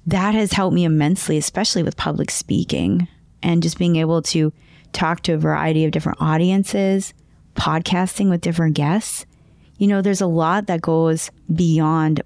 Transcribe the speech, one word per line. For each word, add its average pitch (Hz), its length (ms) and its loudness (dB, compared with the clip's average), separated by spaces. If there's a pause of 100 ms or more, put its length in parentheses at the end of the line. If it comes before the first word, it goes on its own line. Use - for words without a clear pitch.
That 196 260 0
has 214 200 2
helped 190 200 0
me 175 100 2
immensely, 156 540 2
especially 180 460 -2
with - 140 -4
public - 340 -4
speaking - 760 -2 (360)
and 170 180 2
just 165 160 -2
being 175 200 2
able 160 260 0
to 156 280 0 (420)
talk 170 300 -2
to 175 100 0
a 156 40 0
variety 156 480 0
of 151 60 0
different - 280 -4
audiences, 190 920 0 (400)
podcasting 185 800 0
with 175 100 0
different 165 320 0
guests. 156 540 -2 (500)
You 202 80 0
know, 196 160 2
there's 196 200 0
a 190 60 0
lot 170 400 0
that 170 140 -2
goes 160 480 0 (240)
beyond 160 720 2